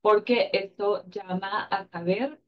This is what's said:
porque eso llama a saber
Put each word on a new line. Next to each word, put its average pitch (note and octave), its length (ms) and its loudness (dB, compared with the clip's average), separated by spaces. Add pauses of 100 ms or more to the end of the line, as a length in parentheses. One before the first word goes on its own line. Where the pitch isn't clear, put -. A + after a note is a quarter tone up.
porque G#3+ 520 4
eso - 560 -2
llama F#3+ 560 -6
a G3 240 -6
saber G3 600 -2